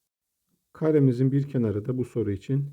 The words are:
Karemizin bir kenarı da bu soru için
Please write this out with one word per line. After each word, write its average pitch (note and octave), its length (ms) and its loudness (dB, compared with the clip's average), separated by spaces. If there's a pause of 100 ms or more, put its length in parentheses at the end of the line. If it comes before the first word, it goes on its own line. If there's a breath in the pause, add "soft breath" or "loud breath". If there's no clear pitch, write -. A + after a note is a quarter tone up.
(720)
Karemizin C3+ 580 2
bir C#3 180 -2
kenarı G#2 360 -2
da B2+ 120 -4
bu A#2+ 80 -4
soru G#2 260 -4
için C#3 420 -4